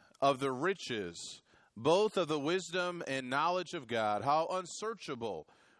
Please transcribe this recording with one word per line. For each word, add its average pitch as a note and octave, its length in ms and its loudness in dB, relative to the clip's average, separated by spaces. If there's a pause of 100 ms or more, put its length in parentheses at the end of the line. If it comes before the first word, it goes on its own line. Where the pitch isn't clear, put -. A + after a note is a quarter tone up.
(220)
of C#3 160 6
the C3+ 140 0
riches, B2 880 -4 (340)
both F3 400 4
of F3 120 2
the D3+ 100 0
wisdom F3 680 -2
and C3+ 200 -2
knowledge E3+ 460 0
of C3+ 140 -8
God, G#2+ 340 2
how D3+ 240 2
unsearchable D#3+ 1000 -6 (320)